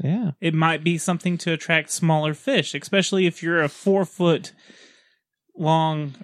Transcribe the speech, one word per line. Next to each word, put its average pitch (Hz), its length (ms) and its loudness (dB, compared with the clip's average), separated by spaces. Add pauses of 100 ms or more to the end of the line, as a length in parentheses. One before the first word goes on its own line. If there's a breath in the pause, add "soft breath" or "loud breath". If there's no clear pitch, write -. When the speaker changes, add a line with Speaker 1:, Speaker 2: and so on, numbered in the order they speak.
Speaker 1:
Yeah. 175 380 -2
Speaker 2:
It 165 140 -2
might 160 280 2
be 170 160 0
something 175 420 -2
to 175 120 -2
attract 160 400 -2
smaller 156 420 2
fish, 233 400 -2
especially 185 520 0
if 165 180 -2
you're 170 180 0
a 147 60 2
four 196 380 0
foot - 480 0 (1040 soft breath)
long, 156 560 0 (100)